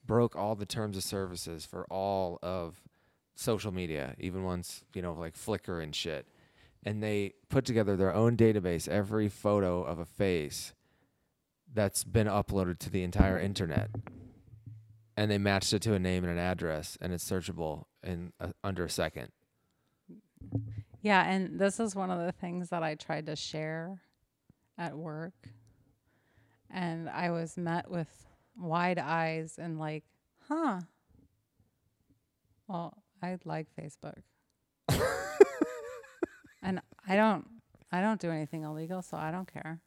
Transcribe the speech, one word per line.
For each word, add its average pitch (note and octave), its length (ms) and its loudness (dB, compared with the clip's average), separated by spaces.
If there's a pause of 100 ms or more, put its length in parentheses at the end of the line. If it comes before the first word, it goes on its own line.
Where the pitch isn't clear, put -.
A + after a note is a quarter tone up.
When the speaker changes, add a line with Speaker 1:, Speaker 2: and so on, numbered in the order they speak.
Speaker 1:
broke A#2 300 4
all G#2 200 2
the G#2 100 -6
terms G#2 320 -4
of F#2+ 60 -4
services F2+ 600 -6
for F2+ 240 -10
all F#2+ 540 0
of F2 380 -4 (540)
social G#2+ 360 -2
media, D#2 480 -2
even F#2 240 -4
ones, F2+ 400 -4 (100)
you F#2+ 80 -4
know, F2 120 -4
like E2 220 -8
Flickr F#2 460 -4
and D2+ 140 -6
shit. D#2 320 -4 (560)
And G#2+ 180 -2
they G#2 320 0 (140)
put C3+ 180 4
together G#2+ 300 4
their F#2 180 4
own A#2 220 6
database, G2+ 520 6
every G#2 420 2
photo G2 540 2
of D#2+ 160 -4
a E2+ 60 -6
face E2+ 680 0 (1000)
that's G#2 300 2
been G#2+ 240 4
uploaded G2 520 2
to - 100 -8
the F#2 140 0
entire F#2+ 360 4
internet. E2 500 0 (1300)
And G#2+ 160 2
they G2+ 60 4
matched G2+ 340 4
it G#2 120 4
to A2 100 4
a F#2+ 60 4
name F#2 260 2
and F2 80 0
an F2 60 0
address, F2 600 -2
and F2+ 140 -4
it's E2 160 -6
searchable E2+ 560 -4 (180)
in, F2 380 -6
uh, F2 60 -6 (180)
under F#2 200 -2
a D#2+ 40 -6
second. D#2 420 -4 (1700)
Speaker 2:
Yeah, G3 280 6
and F#3 300 0
this G3 200 2
is G#3+ 160 -2
one F#3 160 -2
of F3 80 -2
the F3 140 -2
things F3 360 -6
that E3+ 140 -2
I D#3 120 -2
tried D3+ 320 -6
to D#3 80 -6
share D#3+ 640 -6 (760)
at D#3+ 200 -6
work. D#3+ 360 -8 (1400)
And E3 400 -4
I F3 220 -2
was E3 260 -4
met E3+ 320 -2
with - 380 -6 (320)
wide F3 400 0
eyes D#3+ 580 -2
and E3 220 -6
like, D#3 240 -4 (440)
"Huh. D4 340 0 (1900)
Well, E3+ 300 -6 (240)
I F3+ 240 -4
like D#3 300 -4
Facebook." D#3 460 -14 (680)
Speaker 1:
<laughs> - 100 4 (1600)
Speaker 2:
And F#3 200 -2 (260)
I F#3+ 80 4
don't, G#3+ 320 6 (420)
I F3+ 120 0
don't G#3+ 180 2
do E3+ 120 -2
anything D#3 320 -4
illegal, D#3+ 380 -6
so - 140 -10
I D#3 160 -4
don't F3+ 200 -8
care. D#3 360 -10